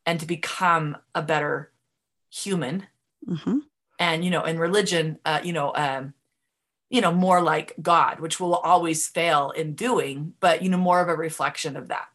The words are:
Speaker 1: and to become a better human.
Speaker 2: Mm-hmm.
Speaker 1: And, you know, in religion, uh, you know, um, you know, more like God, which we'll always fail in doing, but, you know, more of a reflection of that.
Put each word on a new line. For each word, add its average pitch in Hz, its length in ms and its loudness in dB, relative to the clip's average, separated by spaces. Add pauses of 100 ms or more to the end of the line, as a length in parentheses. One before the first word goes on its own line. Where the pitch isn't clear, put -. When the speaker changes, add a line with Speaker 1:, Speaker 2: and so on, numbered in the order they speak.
Speaker 1:
and 170 140 0
to 156 60 -10
become 165 720 0 (180)
a 165 80 -2
better 147 480 -2 (600)
human. 180 560 -4 (420)
Speaker 2:
Mm-hmm. 185 300 -2 (400)
Speaker 1:
And, 170 260 0
you 180 60 0
know, 165 140 0
in 165 140 -2
religion, 170 680 0
uh, 156 180 0
you 175 80 -4
know, 147 220 -2
um, 135 400 -4 (760)
you 247 140 0
know, 170 100 4
more 180 300 4
like 156 380 0
God, 160 400 2
which 160 200 -6
we'll 175 140 0
always 170 520 2
fail 156 440 2
in 156 240 -6
doing, 151 680 -2
but, 165 220 4
you 185 80 0
know, 180 80 2
more 180 220 4
of 175 80 2
a 170 80 0
reflection 151 600 -4
of - 120 -12
that. - 260 -8